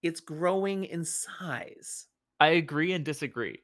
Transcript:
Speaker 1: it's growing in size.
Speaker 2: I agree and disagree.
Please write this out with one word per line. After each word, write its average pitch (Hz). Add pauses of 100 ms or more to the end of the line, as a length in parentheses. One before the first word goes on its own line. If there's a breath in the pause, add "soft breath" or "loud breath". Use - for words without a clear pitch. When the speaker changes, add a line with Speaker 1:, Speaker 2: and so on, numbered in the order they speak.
Speaker 1:
it's -
growing 190
in 170
size. - (320)
Speaker 2:
I 151
agree 160
and 160
disagree. 120